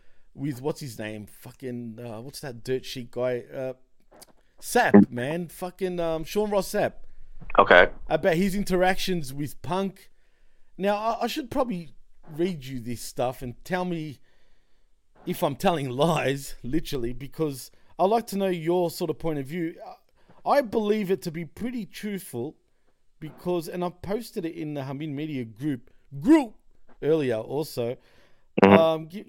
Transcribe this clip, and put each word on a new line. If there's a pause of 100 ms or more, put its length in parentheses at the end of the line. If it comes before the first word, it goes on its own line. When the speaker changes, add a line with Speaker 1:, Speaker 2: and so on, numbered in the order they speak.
(340)
Speaker 1:
with
what's
his
name?
Fucking,
uh,
what's
that
dirt
sheet
guy? (100)
Uh, (880)
Sapp,
Speaker 2:
Mm.
Speaker 1:
man.
Fucking,
um,
Sean
Ross
Sapp. (680)
Speaker 2:
Okay. (200)
Speaker 1:
About
his
interactions
with
Punk. (680)
Now,
I,
I
should
probably (420)
read
you
this
stuff
and
tell
me (1080)
if
I'm
telling
<laughs> (100)
lies,
literally,
because (280)
I
like
to
know
your
sort
of
point
of
view. (720)
I
believe
it
to
be
pretty
truthful (640)
because,
and
I
posted
it
in
the
Hamin
Media
group, (300)
group (480)
earlier
also. (680)
Speaker 2:
Mm-hmm.
Speaker 1:
Um,
gi-,